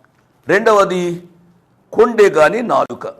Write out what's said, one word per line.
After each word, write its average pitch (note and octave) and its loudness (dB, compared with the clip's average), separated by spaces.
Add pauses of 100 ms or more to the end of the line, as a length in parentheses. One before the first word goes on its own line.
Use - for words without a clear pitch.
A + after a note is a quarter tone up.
(480)
రెండవది F#3 0 (640)
కొండే A3 2
గాని D#3 2
నాలుక. C3 -4 (140)